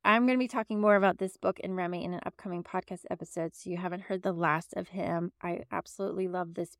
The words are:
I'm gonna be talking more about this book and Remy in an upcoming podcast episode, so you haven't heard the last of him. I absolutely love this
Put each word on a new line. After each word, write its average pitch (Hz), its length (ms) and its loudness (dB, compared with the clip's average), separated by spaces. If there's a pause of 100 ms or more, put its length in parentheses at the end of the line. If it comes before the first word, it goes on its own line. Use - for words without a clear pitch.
I'm 226 240 6
gonna 254 120 4
be 254 100 2
talking 214 320 -2
more 208 160 8
about 190 220 6
this 190 180 -4
book - 260 0
and 185 140 -4
Remy 175 280 -2
in 175 100 -4
an 170 100 -6
upcoming 180 380 -6
podcast - 480 -6
episode, 165 440 -6
so - 140 -14
you 175 80 -4
haven't 180 280 -4
heard 190 180 -4
the 190 100 0
last 165 440 0
of 180 120 -6
him. 175 440 -2 (100)
I 170 280 -4
absolutely 190 560 -4
love 175 280 -4
this 175 260 -6